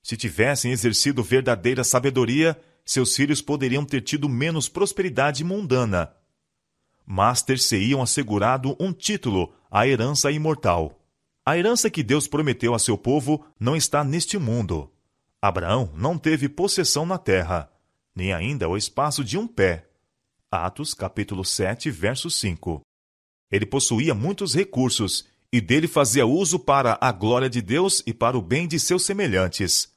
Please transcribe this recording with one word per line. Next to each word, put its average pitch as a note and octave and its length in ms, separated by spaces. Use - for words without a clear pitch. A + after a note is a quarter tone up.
Se - 160
tivessem B2 540
exercido B2 540
verdadeira B2 580
sabedoria, C3 720
seus - 320
filhos C#3+ 260
poderiam C#3 420
ter C#3 160
tido C#3+ 280
menos C#3+ 400
prosperidade D#3 760
mundana, B2+ 720
mas G#2 380
ter-se-iam B2+ 580
assegurado B2 800
um F#3 140
título A2+ 600
à G#2+ 200
herança C3+ 420
imortal. C#3+ 680
A D#3 140
herança A3+ 320
que D3+ 140
Deus C#3 240
prometeu C3+ 460
a A2+ 40
seu G#2+ 180
povo C#3+ 480
não B2 160
está D3 300
neste D#3+ 340
mundo. G#2+ 500
Abraão F#2 520
não C#3 200
teve C#3+ 320
possessão E3 560
na F3+ 140
terra, F2 500
nem F#2 180
ainda G2 360
o F2+ 80
espaço C#3 480
de A2+ 120
um G#3+ 80
pé. F#2 440
Atos, F#2 460
capítulo F#2+ 500
sete, G#2+ 460
verso G#2 400
cinco. E2 500
Ele G#2 160
possuía C3 480
muitos E3+ 400
recursos, B2 720
e A#2+ 80
dele C#3 280
fazia C3 360
uso F3 360
para C3 400
a B2 100
glória A#2 400
de A#2 100
Deus D3 460
e A2 80
para A#2+ 240
o G#2 40
bem C#3+ 260
de D#3+ 100
seus F3+ 260
semelhantes. F#2+ 920